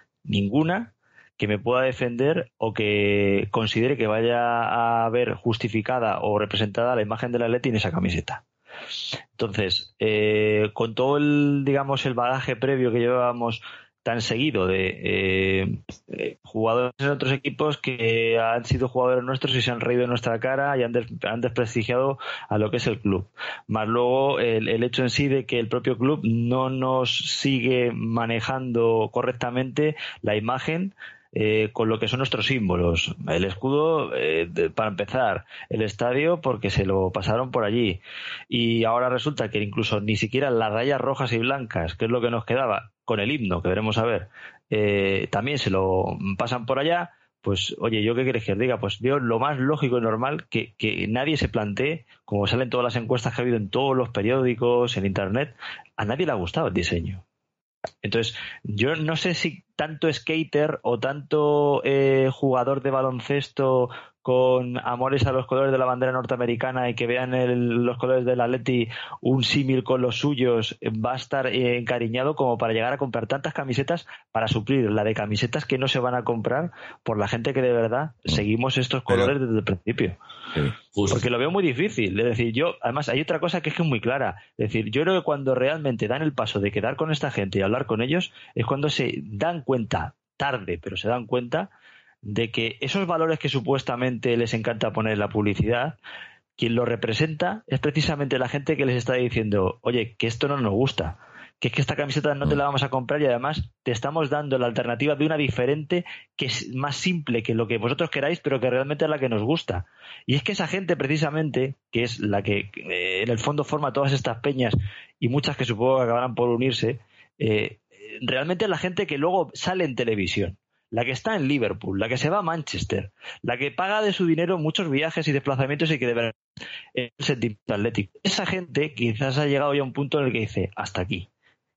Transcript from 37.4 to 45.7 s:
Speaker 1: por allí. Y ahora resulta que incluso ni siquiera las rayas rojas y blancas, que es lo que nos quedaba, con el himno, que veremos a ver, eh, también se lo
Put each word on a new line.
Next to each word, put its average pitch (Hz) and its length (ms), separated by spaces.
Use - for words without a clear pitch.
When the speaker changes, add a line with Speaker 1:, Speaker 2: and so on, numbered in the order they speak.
Speaker 1:
por 120 140
allí. 104 360
Y 117 380
ahora 120 240
resulta 123 420
que 107 100
incluso 104 400
ni 107 140
siquiera 131 340
las 110 220
rayas 127 280
rojas 131 340
y 113 40
blancas, 113 580
que 113 100
es 113 60
lo 123 100
que 117 100
nos 113 140
quedaba, 117 440
con 110 140
el 107 120
himno, 98 300
que 90 80
veremos 110 300
a 113 60
ver, 110 240
eh, 101 600
también 127 280
se 107 100
lo 95 480